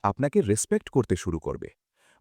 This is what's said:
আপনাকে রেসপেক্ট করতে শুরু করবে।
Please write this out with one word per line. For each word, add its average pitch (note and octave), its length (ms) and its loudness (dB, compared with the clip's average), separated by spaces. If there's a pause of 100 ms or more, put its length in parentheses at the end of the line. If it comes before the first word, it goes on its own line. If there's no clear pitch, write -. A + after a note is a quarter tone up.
আপনাকে C#3 380 0
রেসপেক্ট A#2 480 0
করতে G#2+ 280 2
শুরু E2 220 -4
করবে। - 300 -8 (520)